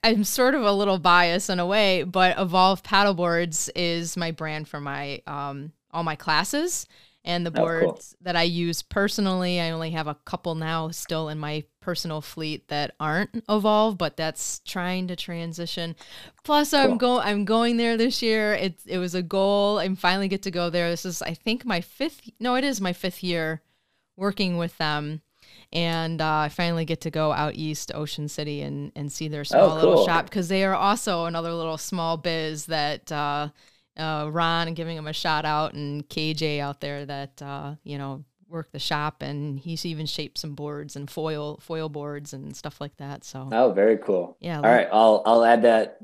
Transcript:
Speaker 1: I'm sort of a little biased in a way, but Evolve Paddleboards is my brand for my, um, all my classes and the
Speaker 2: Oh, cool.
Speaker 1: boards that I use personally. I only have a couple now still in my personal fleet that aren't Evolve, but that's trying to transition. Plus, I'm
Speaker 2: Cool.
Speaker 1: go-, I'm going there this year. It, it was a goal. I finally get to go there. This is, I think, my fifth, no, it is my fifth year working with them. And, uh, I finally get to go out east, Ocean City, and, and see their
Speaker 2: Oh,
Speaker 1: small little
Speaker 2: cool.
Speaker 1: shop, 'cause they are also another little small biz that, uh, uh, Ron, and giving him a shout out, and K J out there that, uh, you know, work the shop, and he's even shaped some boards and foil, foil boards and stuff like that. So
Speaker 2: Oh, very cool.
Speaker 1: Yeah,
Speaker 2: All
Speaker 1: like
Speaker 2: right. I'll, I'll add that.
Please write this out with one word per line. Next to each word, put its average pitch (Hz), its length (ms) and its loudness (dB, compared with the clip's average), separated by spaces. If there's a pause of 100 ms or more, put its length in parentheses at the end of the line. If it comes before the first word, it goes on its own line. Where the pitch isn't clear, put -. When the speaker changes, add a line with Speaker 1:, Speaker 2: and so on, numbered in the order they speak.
Speaker 1:
I'm 220 200 4
sort 254 320 4
of 262 80 0
a 208 80 4
little 196 280 2
biased 175 500 4
in 185 100 0
a 175 60 0
way, 190 380 4
but 185 360 2
Evolve 185 440 4
Paddleboards 175 920 2
is 170 420 -2
my 170 140 -2
brand 156 360 -6
for 151 120 -10
my, 139 480 -8
um, 143 440 -10 (200)
all 165 120 -4
my 156 120 -2
classes 208 720 0 (380)
and 175 200 -2
the 165 60 -4
Speaker 2:
Oh, - 20 -10
cool. 160 120 4
Speaker 1:
boards 165 560 -2
that 175 140 -4
I 170 80 4
use 170 380 0
personally. 185 800 0
I 165 100 -2
only 160 200 -6
have 160 160 -4
a 147 80 -6 (100)
couple 170 300 -4
now 160 340 -2
still 160 400 -4
in 151 100 -6
my 151 240 -4 (160)
personal 160 400 -4
fleet 156 480 -8
that 147 320 -4
aren't 165 480 -2
Evolve, 214 500 2
but 160 200 -2
that's - 480 -6
trying 185 420 -4
to 180 80 -6
transition. 170 800 -8 (480)
Plus, 294 300 4
I'm 277 180 6
Speaker 2:
Cool. 240 60 0
Speaker 1:
go-, 247 240 2
I'm 208 240 0
going 233 320 2
there 233 180 2
this 226 260 2
year. 220 340 2
It, 185 300 -2
it 185 120 -4
was 180 180 -2
a 185 60 0
goal. 202 560 2
I 185 180 0
finally 190 320 0
get 190 160 -2
to 190 80 -4
go 175 180 0
there. 170 200 0
This 170 160 -4
is, 175 160 -6
I 165 120 -6
think, 233 320 -4
my 196 140 0
fifth, - 500 -8 (120)
no, 247 140 0
it 262 100 2
is 240 160 -2
my 185 100 0
fifth 180 320 -6
year 160 380 -2 (560)
working 196 400 0
with 170 200 -4
them. 151 440 -2 (500)
And, 165 500 -2
uh, 156 40 0 (140)
I 151 100 0
finally 170 360 0
get 160 160 -4
to 160 80 -4
go 156 220 0
out 151 240 -2
east, 156 400 -6
Ocean 147 320 -6
City, 147 340 -6
and, 143 360 -8
and 147 140 -6
see 156 180 -8
their 147 120 -6
Speaker 2:
Oh, - 20 -6
Speaker 1:
small 160 320 6
little 160 200 6
Speaker 2:
cool. - 100 6
Speaker 1:
shop, 170 240 0
'cause 175 200 -4
they 190 160 2
are 190 100 2
also 196 500 0
another 165 280 -4
little 165 260 -4
small 165 380 -2
biz 160 480 -4
that, 151 460 -4
uh, 147 360 -2 (500)
uh, 156 340 -4
Ron, 165 360 2
and 165 80 -6
giving 165 220 -6
him 151 100 -10
a 156 60 -8
shout 156 320 0
out, 151 280 0
and 147 360 -6
K 156 240 -2
J 151 260 -2
out 143 220 -6
there 143 240 -8
that, 139 360 -12
uh, 143 420 -10
you 143 160 -10
know, 139 240 -8 (240)
work 165 240 -10
the 147 80 -12
shop, 151 440 -4
and 143 360 -6
he's 165 260 -8
even 160 220 -4
shaped - 320 -8
some 151 160 -8
boards 147 400 -10
and 143 140 -10
foil, 151 520 -6
foil 160 280 -6
boards 147 440 -10
and 139 220 -12
stuff - 260 -14
like 143 160 -12
that. 139 260 -12
So 131 280 -12
Speaker 2:
Oh, 117 200 6
very 104 260 4
cool. 90 420 -2
Speaker 1:
Yeah, - 180 -6
Speaker 2:
All 147 60 -4
Speaker 1:
like 113 80 8
Speaker 2:
right. 120 200 6
I'll, 110 360 8
I'll 117 180 8
add 117 180 8
that. 113 400 4